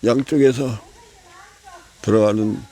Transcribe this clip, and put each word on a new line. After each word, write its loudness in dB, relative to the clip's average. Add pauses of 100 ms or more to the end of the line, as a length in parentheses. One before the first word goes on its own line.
양쪽에서 0 (1200)
들어가는 0 (120)